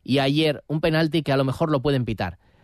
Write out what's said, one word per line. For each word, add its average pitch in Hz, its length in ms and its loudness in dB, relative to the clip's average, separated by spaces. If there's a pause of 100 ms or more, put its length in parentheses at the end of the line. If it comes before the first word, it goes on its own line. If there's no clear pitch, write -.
y 131 160 0
ayer 147 480 0
un 151 140 -4
penalti 160 420 0
que 143 80 -4
a 135 60 2
lo 139 80 2
mejor 143 260 -2
lo 143 100 2
pueden 135 240 0
pitar. 98 360 -6 (240)